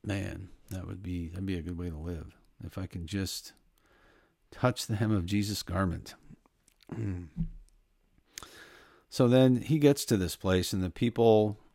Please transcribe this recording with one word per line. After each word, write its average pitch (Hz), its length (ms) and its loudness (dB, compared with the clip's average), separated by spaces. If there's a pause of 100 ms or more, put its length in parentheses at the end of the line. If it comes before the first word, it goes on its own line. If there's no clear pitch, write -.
man, 95 460 -6 (200)
that 92 160 -10
would 95 160 -12
be, 90 280 -6
that'd 95 160 -8
be 92 120 -4
a 80 40 -6
good 85 160 -8
way 87 120 -6
to 78 60 -10
live. 80 400 -10 (260)
If - 160 -12
I 95 80 -8
can 85 220 -10
just - 460 -6 (960)
touch - 360 -2
the 110 100 -2
hem 107 160 0
of 90 140 0
Jesus' 101 360 -2
garment. 90 520 -4 (760)
<clears throat> 92 380 -6 (1800)
So 131 160 4
then 127 300 8
he - 220 0
gets 143 280 6
to 113 120 4
this 90 180 0
place, 92 380 2
and 95 80 0
the 90 80 -2
people 107 680 4 (160)